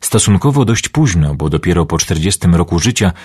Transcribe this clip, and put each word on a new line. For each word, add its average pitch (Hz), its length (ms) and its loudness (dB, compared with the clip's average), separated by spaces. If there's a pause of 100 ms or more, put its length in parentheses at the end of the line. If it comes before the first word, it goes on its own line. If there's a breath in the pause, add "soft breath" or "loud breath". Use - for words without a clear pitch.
Stosunkowo 123 640 2
dość 110 240 -2
późno, 85 460 0
bo 76 140 -4
dopiero 80 380 0
po 82 120 -2
czterdziestym 85 560 0
roku 85 240 0
życia, 101 340 0 (120 loud breath)